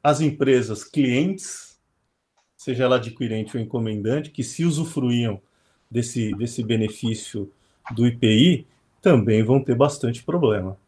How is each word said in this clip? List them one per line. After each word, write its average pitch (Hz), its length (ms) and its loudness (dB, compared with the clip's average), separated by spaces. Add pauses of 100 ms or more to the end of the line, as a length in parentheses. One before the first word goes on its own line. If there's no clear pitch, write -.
as 147 180 2
empresas 131 600 2
clientes, 147 960 -2 (760)
seja 131 260 -4
ela 127 140 4
adquirente 110 580 -6
ou 117 80 -4
encomendante, 113 640 -4
que - 140 -8
se 165 220 -4
usufruíam 123 760 -2 (500)
desse, 113 460 -4
desse 117 260 -6
benefício 110 880 -4 (420)
do 120 140 0
I 120 100 4
P 120 120 0
I, 135 400 4 (340)
também 110 400 4
vão 131 220 2
ter 123 120 0
bastante 120 460 0
problema. 117 560 -2 (100)